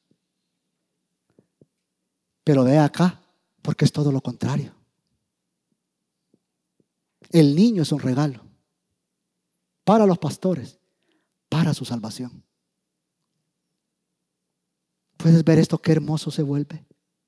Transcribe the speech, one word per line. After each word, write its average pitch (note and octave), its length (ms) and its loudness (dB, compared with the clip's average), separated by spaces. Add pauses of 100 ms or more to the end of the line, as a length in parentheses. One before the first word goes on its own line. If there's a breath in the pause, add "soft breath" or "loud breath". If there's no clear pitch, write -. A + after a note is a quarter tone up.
(2500)
Pero C3+ 200 2
ve C3+ 140 4
acá, D#3+ 440 0 (400)
porque D3+ 240 -2
es - 40 2
todo D3 220 -2
lo C3 80 -2
contrario. - 540 -8 (2500)
El D3 260 4
niño G3+ 260 2
es C#3 80 -4
un D3 80 -2
regalo C3 460 -4 (1400)
para A3 240 4
los F3 120 2
pastores, D#3 600 -8 (720)
para D#3+ 240 0
su B2 140 -8
salvación. A#2+ 580 -10 (2750)
¿Puedes E3 180 6
ver D#3+ 160 4
esto? D#3+ 220 0
Qué E3 120 0
hermoso D#3 380 -4
se D#3 120 -6
vuelve. D3 420 -6 (440)